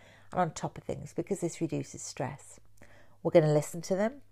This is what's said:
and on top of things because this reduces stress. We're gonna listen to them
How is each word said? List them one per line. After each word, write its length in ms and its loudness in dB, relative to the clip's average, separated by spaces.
and 100 -2
on 120 0
top 260 -8
of 60 -14
things 280 -8
because 280 -4
this 200 -4
reduces 420 -4
stress. 580 -10
We're 100 0
gonna 200 8
listen 300 2
to 140 0
them 240 -2